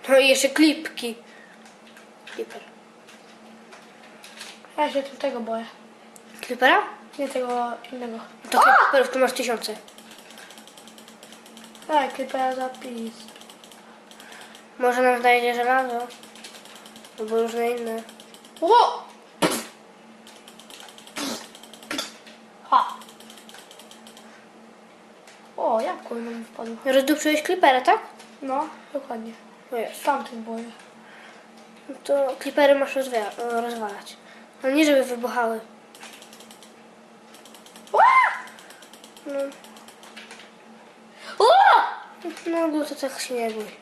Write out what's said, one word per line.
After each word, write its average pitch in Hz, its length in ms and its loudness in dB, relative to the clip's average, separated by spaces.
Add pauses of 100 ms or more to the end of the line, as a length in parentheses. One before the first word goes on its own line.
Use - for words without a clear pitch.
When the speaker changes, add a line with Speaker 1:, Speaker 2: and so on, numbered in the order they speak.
Speaker 1:
No 269 80 8
i 269 100 6
jeszcze 269 220 4
klipki. 269 640 2 (1200)
Clipper. - 260 -12 (2250)
Speaker 2:
Ja 294 140 0
się 277 120 -2
tu - 140 -14
tego 247 220 -6
boję. 226 260 -6 (800)
Speaker 1:
Clippera? 277 360 4 (380)
Speaker 2:
Nie 277 100 -6
tego 247 420 -4 (200)
innego. 240 280 -10 (300)
Speaker 1:
To - 100 2
Speaker 2:
A! - 40 8
Speaker 1:
Clipperów 277 460 6
tu 262 100 -4
masz 247 140 2
tysiące. 226 420 -4 (2000)
Speaker 2:
Tak, 277 260 0
Clippera 262 420 -2
za 254 140 -4
pis. 233 440 -10 (1700)
Speaker 1:
Może 247 220 2
nam 247 180 4
znajdzie 240 360 4
żelazo. 247 520 0 (1120)
Albo 220 220 -2
różne 233 280 -2
inne. 226 340 -6 (580)
Speaker 2:
Ło! 403 420 4 (3750)
Ha! 262 160 4 (2750)
O, 233 240 0
jabłko 311 340 -8
mi 233 280 -10
wpadło. 226 320 -12 (100)
Speaker 1:
Rozdupczyłeś 294 580 2
Clippera, 294 380 4
tak? 415 180 4 (420)
Speaker 2:
No, 277 260 -4 (260)
dokładnie. 226 380 -10 (400)
Speaker 1:
Oj. 269 160 -6 (180)
Speaker 2:
Tam 269 180 0
ten 226 200 -12
boję. 226 200 -10 (1300)
Speaker 1:
No 269 140 -12
to 277 240 2 (120)
creepery 277 360 4
masz 277 200 -2
rozwia-, 247 440 -4
e, 240 220 -4
rozwalać. 220 560 -10 (460)
No 262 60 0
nie, 302 160 4
żeby 277 180 4
wybuchały. 233 560 -4 (2250)
Speaker 2:
Ła! 807 100 6 (1200)
Speaker 1:
No. 285 80 -10 (2000)
Speaker 2:
O! 403 60 6 (1000)
Speaker 1:
No, 330 200 0
Gluto, 302 280 -4
tak 269 240 -8
się - 140 -8
nie 233 180 -4
bój. 214 140 -8 (160)